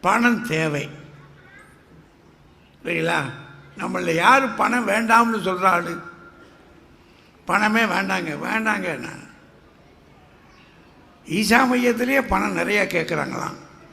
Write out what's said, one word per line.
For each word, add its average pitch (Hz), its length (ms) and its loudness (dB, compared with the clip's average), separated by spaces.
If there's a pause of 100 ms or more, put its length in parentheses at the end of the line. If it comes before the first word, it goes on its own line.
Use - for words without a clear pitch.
பணம் 214 460 2
தேவை, 151 420 -2 (1900)
சரிங்களா? 165 380 -2 (560)
நம்மள 180 360 -4
யாரு 240 360 4
பணம் 214 380 -2
வேண்டாம்னு 226 500 4
சொல்ற 185 260 -2
ஆளு? 175 380 0 (1400)
பணமே 214 360 2
வேண்டாங்க, 185 640 -2
வேண்டாங்க. 208 540 -2
நான் - 300 -14 (2000)
ஈசா 220 380 2
மையத்திலேயே 247 600 2
பணம் 196 300 0
நிறையா 196 260 0
கேட்குறாங்களாம். 160 680 -4 (400)